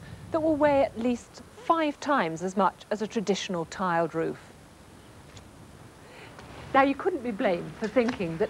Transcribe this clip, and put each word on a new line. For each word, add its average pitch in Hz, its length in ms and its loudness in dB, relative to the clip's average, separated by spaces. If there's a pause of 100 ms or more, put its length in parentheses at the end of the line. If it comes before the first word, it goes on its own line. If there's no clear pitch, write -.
(320)
that 330 100 0
will 320 140 2
weigh 285 260 6
at - 160 0
least 240 440 -4 (160)
five 320 420 0
times 175 420 0
as 190 140 -4
much - 340 2
as 214 120 -2
a 214 60 -2
traditional 185 580 -2
tiled 170 500 0
roof. 160 240 -2 (2250)
Now, 277 100 8
you 277 120 4
couldn't 339 280 -2
be 240 80 -2
blamed 175 480 -2
for 214 100 -4
thinking 214 480 0
that 214 120 0